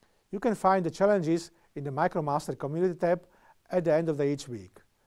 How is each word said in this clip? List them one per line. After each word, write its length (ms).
You 100
can 140
find 300
the 60
challenges 600
in 100
the 60
MicroMaster 680
community 360
tab 320
at 140
the 80
end 160
of 80
the 80
each 240
week. 300